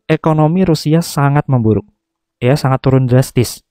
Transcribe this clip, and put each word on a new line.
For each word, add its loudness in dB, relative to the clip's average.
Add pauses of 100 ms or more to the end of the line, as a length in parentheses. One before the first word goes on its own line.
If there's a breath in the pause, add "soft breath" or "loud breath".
ekonomi 0
Rusia 0
sangat 0
memburuk, 0 (560)
ya, 2
sangat -2
turun 0
drastis. 0 (100)